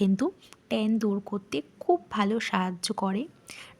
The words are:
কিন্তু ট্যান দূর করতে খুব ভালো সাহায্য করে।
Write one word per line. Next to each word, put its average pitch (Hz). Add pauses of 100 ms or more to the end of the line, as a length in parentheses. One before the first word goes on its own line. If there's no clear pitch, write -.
কিন্তু 196 (440)
ট্যান 220 (140)
দূর 202 (120)
করতে 208 (260)
খুব 349 (180)
ভালো 208 (140)
সাহায্য 185 (140)
করে। 202 (580)